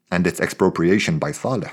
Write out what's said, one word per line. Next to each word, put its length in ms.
and 160
its 140
expropriation 760
by 120
Salih 420